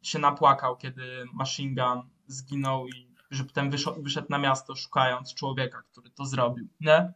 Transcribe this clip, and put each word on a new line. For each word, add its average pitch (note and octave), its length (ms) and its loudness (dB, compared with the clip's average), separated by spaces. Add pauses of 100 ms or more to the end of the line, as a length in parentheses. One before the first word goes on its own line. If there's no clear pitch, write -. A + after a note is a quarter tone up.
się - 160 -6
napłakał, C#3 580 4
kiedy B2+ 480 -12 (100)
Machine C3+ 400 -4
Gun B2 360 0 (160)
zginął C3+ 640 -4
i B2+ 200 -16 (220)
że C3+ 140 -4
potem C#3 260 -2
wyszo-, C#3+ 320 -4
wyszedł C#3 280 -4
na C#3+ 80 0
miasto, C3+ 380 0
szukając B2+ 580 0
człowieka, C3 480 -4
który - 280 -20
to C#3 140 -12
zrobił, B2 440 0 (120)
nie? D#3+ 360 6